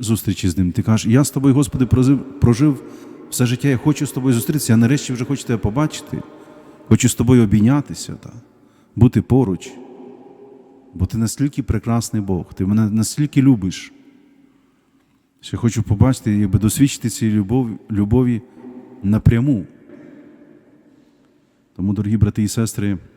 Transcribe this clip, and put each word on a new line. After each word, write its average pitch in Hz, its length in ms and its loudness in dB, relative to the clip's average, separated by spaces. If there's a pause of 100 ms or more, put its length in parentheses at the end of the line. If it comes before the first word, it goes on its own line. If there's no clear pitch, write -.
зустрічі 104 480 -2
з 87 100 -4
Ним. 90 140 0
Ти 113 100 -2
кажеш: 110 240 0
«Я 131 180 4
з - 60 -6
тобою, 135 240 2
Господи, 135 320 0
прожив, 127 540 0
прожив 127 420 2 (480)
все 123 160 -2
життя, 123 220 -2
я 131 80 2
хочу 147 300 -2
з - 60 -8
тобою 131 220 0
зустрітися, 127 380 -2
я 110 40 4
нарешті 127 360 2
вже 120 120 -6
хочу 131 200 -6
тебе 117 140 -4
побачити, 131 640 -6 (680)
хочу 110 200 4
з - 60 -4
тобою 120 280 4
обійнятися, 107 720 0
та, - 160 -18 (680)
бути 113 260 4
поруч. 120 480 0 (1200)
Бо 90 120 -4
ти 107 120 -6
настільки 135 440 -4
прекрасний 113 600 -4
Бог, 92 320 -6
ти 95 120 -4
мене 107 240 2
настільки 131 520 -2
любиш, 104 500 0 (1500)
що - 180 -10
хочу 117 240 0
побачити, 110 540 2
якби 101 220 0
досвідчити 120 500 0
цієї 107 300 -2
любов-, 113 400 -2 (120)
любові 113 520 0 (600)
напряму». 110 640 2 (2250)
Тому, 101 120 -2
дорогі 104 240 -2
брати 104 260 2
і 101 60 2
сестри 101 500 -4 (180)